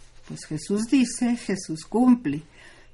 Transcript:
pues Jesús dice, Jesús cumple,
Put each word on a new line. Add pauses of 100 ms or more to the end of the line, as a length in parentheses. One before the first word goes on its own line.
(280)
pues
Jesús
dice,
Jesús
cumple, (520)